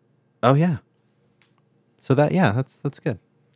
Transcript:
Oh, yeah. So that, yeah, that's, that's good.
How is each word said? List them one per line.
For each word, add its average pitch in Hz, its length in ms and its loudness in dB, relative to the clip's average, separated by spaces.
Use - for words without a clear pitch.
Oh, 123 100 4
yeah. 156 240 0
So - 160 -2
that, 147 200 0
yeah, 165 180 2
that's, 127 260 -6
that's - 220 -10
good. 117 180 -6